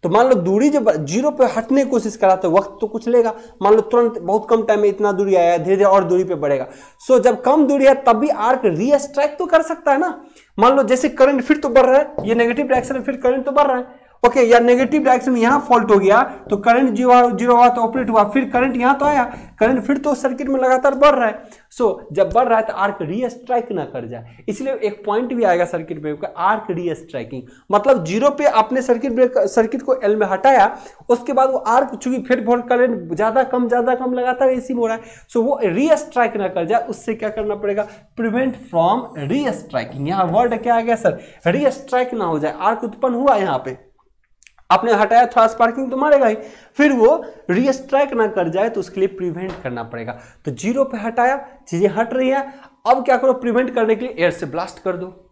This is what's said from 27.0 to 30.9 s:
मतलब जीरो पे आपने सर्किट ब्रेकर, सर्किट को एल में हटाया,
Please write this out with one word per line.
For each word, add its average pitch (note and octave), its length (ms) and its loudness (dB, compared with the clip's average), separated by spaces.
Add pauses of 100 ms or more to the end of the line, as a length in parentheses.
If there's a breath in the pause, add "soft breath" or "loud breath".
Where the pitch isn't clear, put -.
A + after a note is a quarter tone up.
मतलब G#3 340 2
जीरो A3+ 240 0
पे C#4 160 -4
आपने B3+ 360 0
सर्किट B3 300 -2
ब्रेकर, A#3+ 360 0
सर्किट A3 340 -2
को C4 140 0
एल G#3+ 200 0
में G#3+ 120 -2
हटाया, G3+ 480 2 (340 loud breath)